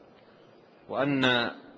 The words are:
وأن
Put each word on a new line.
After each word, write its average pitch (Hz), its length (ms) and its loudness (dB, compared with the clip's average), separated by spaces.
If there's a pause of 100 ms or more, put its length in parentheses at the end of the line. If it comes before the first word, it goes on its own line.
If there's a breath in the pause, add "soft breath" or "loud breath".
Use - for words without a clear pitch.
(880)
وأن 123 640 0 (260)